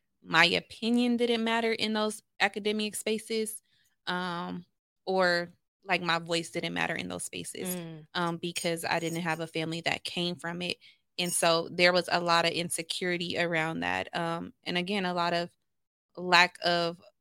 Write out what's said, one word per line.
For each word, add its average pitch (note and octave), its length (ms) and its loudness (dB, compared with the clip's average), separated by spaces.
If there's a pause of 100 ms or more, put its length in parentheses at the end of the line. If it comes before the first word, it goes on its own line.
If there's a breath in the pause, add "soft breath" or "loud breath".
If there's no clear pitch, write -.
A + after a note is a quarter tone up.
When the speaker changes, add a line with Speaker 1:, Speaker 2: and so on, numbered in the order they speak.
(220 soft breath)
Speaker 1:
my E3+ 220 6
opinion A#3 720 2
didn't A#3 280 0
matter A3+ 280 0
in A3 200 -2
those G#3+ 300 -2 (180)
academic G#3 560 -2
spaces, A3 680 -4 (440)
um, F3+ 580 -4 (420)
or, F3 460 2 (320)
like, F3+ 180 0
my E3+ 160 0
voice E3+ 320 -2
didn't E3+ 240 -4
matter E3 200 -2
in - 140 -8
those F3 160 -8
spaces, F3+ 520 -8
Speaker 2:
Mm. D#3+ 380 -12
Speaker 1:
um, E3+ 220 -2
because E3+ 480 -4
I - 160 0
didn't E3 220 -4
have D#3+ 180 -2
a E3 60 -6
family D#3+ 360 -4
that - 220 -2
came F3 320 -4
from E3+ 260 -8
it. F3 140 -4 (420 soft breath)
And F3 140 -2
so E3 380 4
there F3 220 6
was F3+ 180 2
a F3 100 2
lot E3+ 260 4
of E3 60 0
insecurity F3 840 -4
around E3 420 0
that. F#2 360 -2
Um, E3+ 360 -4 (120)
and F3 140 -4
again, F#3+ 260 -2
a F3+ 100 -2
lot F3 200 0
of E3+ 160 -2 (680)
lack F3+ 480 8
of E3+ 360 0 (200)